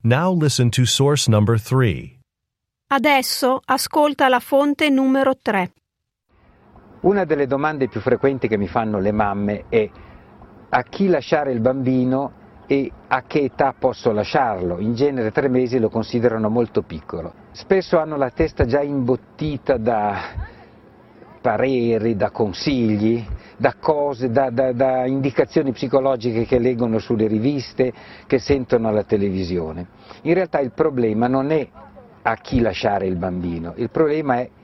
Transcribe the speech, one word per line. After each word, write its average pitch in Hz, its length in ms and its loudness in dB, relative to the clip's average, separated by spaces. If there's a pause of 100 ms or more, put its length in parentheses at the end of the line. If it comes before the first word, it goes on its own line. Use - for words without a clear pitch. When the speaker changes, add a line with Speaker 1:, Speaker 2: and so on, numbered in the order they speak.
Speaker 1:
Now 170 280 2
listen 135 340 2
to 123 160 2
source 139 420 2
number 107 320 4
three. 107 600 -2 (720)
Speaker 2:
Adesso 262 720 2
ascolta 285 640 2
la 247 100 4
fonte 285 520 2
numero 262 500 2
tre. 190 300 -2 (1300)
Speaker 3:
Una 190 260 4
delle 147 220 0
domande 139 400 0
più 113 140 -6
frequenti 127 460 2
che 107 80 2
mi 101 120 0
fanno 110 320 -2
le 101 120 0
mamme 101 560 -2
è: 107 220 0 (800)
"A 123 140 0
chi - 240 -2
lasciare 147 440 0
il 120 80 -2
bambino 131 760 0 (340)
e 139 240 0 (160)
a 127 160 -2
che 147 220 -2
età 135 280 0
posso 127 380 0
lasciarlo?" 104 680 -2
In 107 160 -2
genere 123 380 0
tre 139 180 0
mesi 127 300 0
lo 107 100 2
considerano 113 600 0
molto 113 340 0
piccolo. 82 500 -10 (160)
Spesso - 480 0
hanno 156 180 -2
la 135 140 0
testa 147 360 -2
già 139 180 2
imbottita 139 960 -2
da 107 760 -4 (920)
pareri, 117 680 0
da 98 160 -2
consigli, 110 920 0 (320)
da 131 240 0
cose, 143 520 -2
da, 135 180 2
da, 127 240 0
da 127 320 0
indicazioni 135 680 0
psicologiche 123 720 0
che 131 120 0
leggono 120 400 0
sulle 110 300 0
riviste, 123 680 -2 (320)
che 135 140 2
sentono 123 480 0
alla 107 160 0
televisione. 90 840 -2 (380)
In 160 100 2
realtà 170 260 0
il 131 120 -2
problema 120 560 0
non 135 240 0
è 151 180 0 (540)
a 113 140 0
chi 127 240 -2
lasciare 101 440 0
il 92 120 -2
bambino, 85 580 -6
il 117 160 -6
problema 147 460 0
è 123 120 -6 (140)